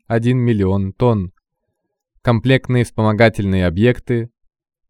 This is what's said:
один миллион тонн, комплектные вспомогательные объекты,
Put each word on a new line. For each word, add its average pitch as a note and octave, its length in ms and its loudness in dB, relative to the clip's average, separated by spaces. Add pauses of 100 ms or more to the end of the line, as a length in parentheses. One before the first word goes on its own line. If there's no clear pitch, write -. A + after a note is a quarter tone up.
один A#2 340 0
миллион G2 520 0
тонн, G#2+ 400 -2 (920)
комплектные B2 600 0
вспомогательные G#2+ 840 0
объекты, A#2 640 -2 (600)